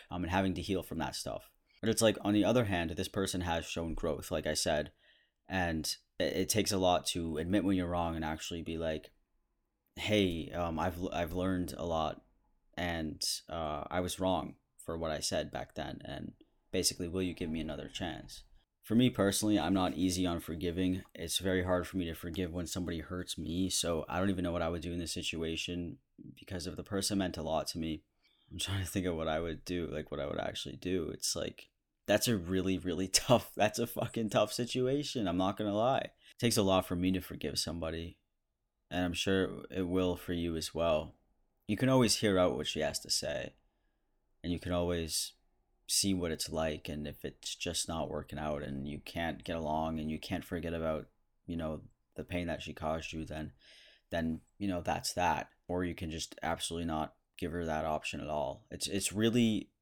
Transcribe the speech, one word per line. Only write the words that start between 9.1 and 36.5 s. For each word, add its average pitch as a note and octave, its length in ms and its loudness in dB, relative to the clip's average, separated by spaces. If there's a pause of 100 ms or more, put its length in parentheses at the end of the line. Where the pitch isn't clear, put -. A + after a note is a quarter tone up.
"Hey, F#2+ 600 2
um, E2 240 0
I've, E2+ 180 0 (140)
I've E2+ 220 -2
learned F2+ 440 0
a E2 80 -6
lot, D#2+ 360 0 (540)
and, E2 460 -2 (280)
uh, D2+ 420 -4
I F2+ 80 0
was F2+ 200 -2
wrong F#2 360 2 (220)
for E2 200 -6
what D#2+ 140 -2
I D2+ 80 -2
said - 320 -2
back - 240 -8
then, - 280 -6
and - 280 -8 (400)
basically, F2+ 380 0
will F#2 120 0
you F2+ 140 0
give E2+ 140 -4
me D#2+ 100 -4
another D2 300 -6
chance?" - 540 -8 (380)
For A2 140 0
me B2 140 8
personally, G2+ 480 4
I'm F2 160 2
not F#2 220 2
easy F2+ 300 2
on E2+ 160 0
forgiving. F2+ 600 -2 (100)
It's E2+ 260 -4
very F#2 240 2
hard F2+ 240 2
for - 80 -8
me F2+ 100 0
to E2 80 -4
forgive E2+ 380 -4
when E2+ 160 -4
somebody F2 320 -2
hurts F2+ 380 -6
me, E2+ 320 0
so E2 400 0
I F2 100 0
don't G2 100 4
even F2+ 140 0
know F2 80 0
what E2+ 100 0
I E2 60 2
would E2+ 140 -2
do F2 100 -6
in F2 80 -4
this - 140 -6
situation E2 840 -4 (400)
because F2+ 300 -8
if E2 80 -6
the F2 80 -8
person G2 340 0
meant F2+ 200 0
a D#2 60 -4
lot D2+ 240 0
to - 100 -6
me, D#2+ 260 -4 (480)
I'm F#2 80 -10
trying G2 220 0
to F2+ 80 -4
think F#2 160 0
of F2 100 2
what D#2+ 140 0
I D#2 100 2
would E2 240 -4
do, F2 260 -2
like, D2+ 220 -6
what D2 80 -4
I C#2+ 80 -2
would - 120 -2
actually - 360 -6
do. F2+ 380 -2
It's - 200 -2
like, - 360 -6 (380)
that's G#2 200 4
a A#2 80 4
really, F#2 420 2
really F2+ 300 0
<laughs> - 60 0
tough, - 420 4
that's G#2+ 240 2
a A#2+ 80 0
fucking A2+ 440 -2
tough G#2+ 200 4
situation, B2+ 800 0
I'm E2+ 80 2
not F#2+ 180 4
gonna G#2 180 0
lie. A#2+ 260 4
It - 120 -4 (280)
takes A#2 180 4